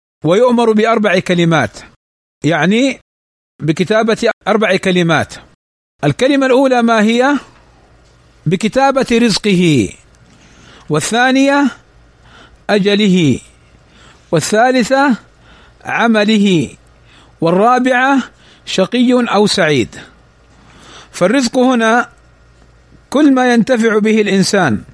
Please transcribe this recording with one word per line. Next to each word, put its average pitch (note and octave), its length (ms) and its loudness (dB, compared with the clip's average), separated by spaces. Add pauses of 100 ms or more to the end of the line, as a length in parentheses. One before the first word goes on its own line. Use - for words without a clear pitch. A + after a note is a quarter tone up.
(240)
ويؤمر A#3 480 2
بأربع G#3+ 460 0
كلمات"، E3 600 0 (640)
يعني F#3+ 560 0 (640)
بكتابة G#3+ 680 -2 (180)
أربع G3+ 280 0
كلمات. E3+ 580 -2 (680)
الكلمة C4+ 420 0
الأولى B3+ 360 2
ما A3+ 200 2
هي؟ A#3+ 340 0 (1080)
بكتابة B3+ 640 0
رزقه، F3+ 800 0 (960)
والثانية C4 760 0 (1040)
أجله، G3 680 0 (920)
والثالثة B3+ 840 0 (680)
عمله، G3+ 920 0 (640)
والرابعة B3+ 800 0 (440)
شقي A#3+ 460 -2
أو G#3+ 340 0
سعيد. D3+ 500 -2 (1160)
فالرزق A#3+ 460 -2
هنا A#3+ 500 0 (1000)
كل C#4 240 2
ما B3+ 200 0
ينتفع A3+ 440 0
به G#3+ 220 0
الإنسان، F#3 600 0 (120)